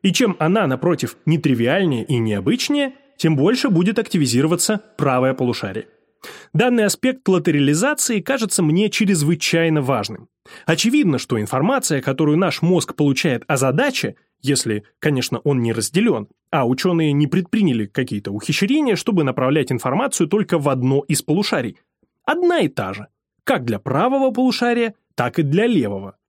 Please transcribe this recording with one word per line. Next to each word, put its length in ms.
И 100
чем 260
она, 280
напротив, 580
нетривиальнее 800
и 140
необычнее, 760
тем 180
больше 360
будет 280
активизироваться 840
правое 340
полушарие. 540
Данный 320
аспект 420
латерализации 960
кажется 420
мне 280
чрезвычайно 920
важным. 480
Очевидно, 500
что 240
информация, 640
которую 340
наш 240
мозг 360
получает 520
о 80
задаче, 600
если, 420
конечно, 400
он 240
не 100
разделен, 560
а 180
ученые 460
не 120
предприняли 600
какие-то 440
ухищрения, 640
чтобы 300
направлять 480
информацию 560
только 300
в 100
одно 400
из 140
полушарий – 560
одна 340
и 80
та 260
же, 140
как 200
для 140
правого 540
полушария, 640
так 240
и 40
для 260
левого. 480